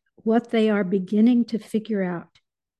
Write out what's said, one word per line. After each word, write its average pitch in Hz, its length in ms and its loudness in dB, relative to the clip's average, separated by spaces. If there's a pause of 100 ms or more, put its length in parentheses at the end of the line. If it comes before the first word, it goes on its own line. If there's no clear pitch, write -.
(160)
what 226 340 -2
they 220 180 2
are 208 160 0
beginning 214 640 2
to 220 120 -6
figure 214 440 -6
out, 180 360 -8 (420)